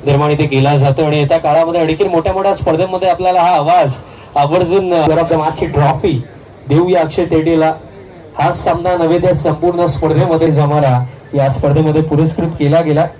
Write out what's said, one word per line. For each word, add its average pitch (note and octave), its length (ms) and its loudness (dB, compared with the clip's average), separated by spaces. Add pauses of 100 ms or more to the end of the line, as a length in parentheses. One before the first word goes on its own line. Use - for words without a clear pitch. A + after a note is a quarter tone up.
निर्माण C#3+ 240 2
इथे D3 160 0
केला C3+ 300 2
जातो C#3 280 2
आणि D3+ 140 0
येत्या D3+ 200 2
काळामध्ये E3 420 0
आणखी D#3+ 240 0
मोठ्या F3+ 280 0
मोठ्या F#3+ 220 0
स्पर्धेमध्ये F#3 540 -2
आपल्याला F3+ 320 0
हा F3 140 2
आवाज D3+ 400 2 (420)
आवर्जून, F3 580 0
अ, D#3+ 100 2
player D#3 180 2
of E3 80 -2
the D#3+ 100 0
match D#3 140 -4
ची F#3 120 -4
ट्रॉफी C#3+ 560 0 (460)
देऊया F3 320 2
अक्षय D#3+ 240 -2
तेटेला. D#3+ 480 0 (640)
हा E3 140 0
सामना F3 440 -2
नव्हे E3+ 220 0
तर F3+ 140 2
संपूर्ण F3 540 0
स्पर्धेमध्ये D#3+ 640 0
जमाला C#3+ 540 2 (300)
या C#3 160 2
स्पर्धेमध्ये D#3 520 0
पुरस्कृत D#3+ 460 0 (100)
केला D3+ 220 2
गेला. D#3 260 0 (140)